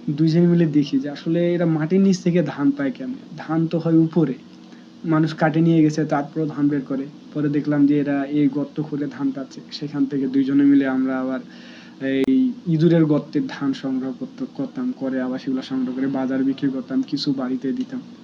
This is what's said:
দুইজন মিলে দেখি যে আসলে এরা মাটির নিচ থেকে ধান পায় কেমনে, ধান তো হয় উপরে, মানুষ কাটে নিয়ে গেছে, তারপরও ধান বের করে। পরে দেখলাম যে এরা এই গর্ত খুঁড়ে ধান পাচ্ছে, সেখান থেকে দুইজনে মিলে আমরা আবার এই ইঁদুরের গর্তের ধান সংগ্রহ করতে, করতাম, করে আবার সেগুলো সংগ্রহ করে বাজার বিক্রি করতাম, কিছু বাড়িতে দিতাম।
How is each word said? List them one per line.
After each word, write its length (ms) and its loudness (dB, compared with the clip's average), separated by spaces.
দুইজন 300 2
মিলে 260 4
দেখি 320 0
যে 120 -4
আসলে 440 -2
এরা 120 0
মাটির 340 2
নিচ 220 4
থেকে 240 2
ধান 240 0
পায় 220 -2
কেমনে, 220 -10
ধান 300 -2
তো 120 -2
হয় 180 2
উপরে, 380 2
মানুষ 300 2
কাটে 260 0
নিয়ে 220 4
গেছে, 220 2
তারপরও 420 -4
ধান 220 0
বের 120 0
করে। 240 -6
পরে 140 -2
দেখলাম 380 2
যে 140 4
এরা 240 -2
এই 240 0
গর্ত 340 -4
খুঁড়ে 240 -6
ধান 120 0
পাচ্ছে, 300 -12
সেখান 340 -4
থেকে 220 -4
দুইজনে 360 2
মিলে 240 6
আমরা 320 -2
আবার 200 -4
এই 460 4
ইঁদুরের 380 6
গর্তের 440 0
ধান 240 -4
সংগ্রহ 460 -4
করতে, 360 -10
করতাম, 380 -6
করে 300 -4
আবার 160 -4
সেগুলো 240 -4
সংগ্রহ 320 -4
করে 120 -2
বাজার 380 -2
বিক্রি 260 0
করতাম, 320 -2
কিছু 300 -2
বাড়িতে 400 -4
দিতাম। 280 -6